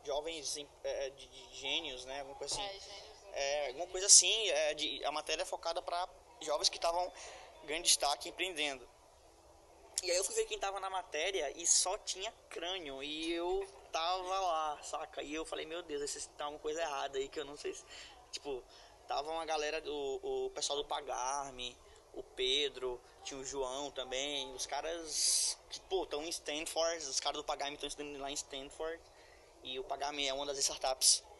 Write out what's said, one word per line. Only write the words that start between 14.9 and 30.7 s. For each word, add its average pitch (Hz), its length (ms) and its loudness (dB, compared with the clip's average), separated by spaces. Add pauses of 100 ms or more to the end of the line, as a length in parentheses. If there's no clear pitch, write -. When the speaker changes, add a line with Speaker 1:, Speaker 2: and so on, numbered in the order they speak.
Speaker 1:
E 143 100 -4
eu 160 120 -2
falei, 156 200 -4
"Meu 165 180 -6
Deus, 147 200 -4
esse, 147 280 -4
tá - 160 -8
alguma 147 140 -6
coisa 156 200 -2
errada 139 380 0
aí 135 100 0
que - 100 -6
eu 147 60 -2
não 143 120 -8
sei 151 160 -4
se", - 120 -12 (480)
tipo, 131 320 -4 (420)
tava 139 240 -2
uma 165 140 0
galera, 151 440 2
o, 135 580 0
o 131 40 0
pessoal 143 280 0
do 143 60 0
Pagar.me, 131 920 0 (380)
o - 80 -8
Pedro, 131 800 2 (220)
tinha 139 160 -8
o 131 60 -8
João 135 460 -2
também, 131 640 -2
os - 120 -4
caras 156 880 0 (140)
que, - 120 -10
pô, 185 240 0
tão 147 160 -2
em 165 60 -4
Stanford, 165 800 0
os 131 140 0
caras 147 200 0
do 147 40 -10
Pagar.me 143 320 -2
tão 147 120 -6
estudando 147 300 -6
lá 139 120 -4
em 147 40 -6
Stanford, 160 680 -6 (600)
e 127 160 -6
o 131 60 -4
Pagar.me 139 420 0
é 135 80 4
uma 143 120 -2
das 139 120 -2
startups - 640 4 (180)